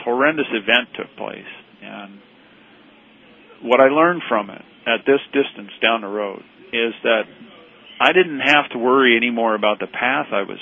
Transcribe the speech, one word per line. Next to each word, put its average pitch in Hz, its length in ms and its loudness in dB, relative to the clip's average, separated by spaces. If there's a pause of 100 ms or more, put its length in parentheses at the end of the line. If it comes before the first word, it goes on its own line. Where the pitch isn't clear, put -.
horrendous 135 460 0
event 113 460 0
took - 200 -12
place. - 340 -12 (320)
And 101 360 -18 (1400)
what 123 180 2
I 135 80 8
learned 160 400 2
from 104 220 -2
it - 120 -20 (240)
at 117 200 -2
this 139 140 4 (120)
distance 107 380 -4 (120)
down 113 200 0
the 98 60 -10
road 101 340 -8 (300)
is 117 200 -2 (100)
that 113 200 2 (800)
I 139 120 4
didn't 170 280 2
have 143 320 2
to 131 60 -8
worry 127 380 4
anymore 113 380 0
about 104 240 0
the 95 80 -6
path 139 460 -4
I 101 100 -2
was 98 200 -10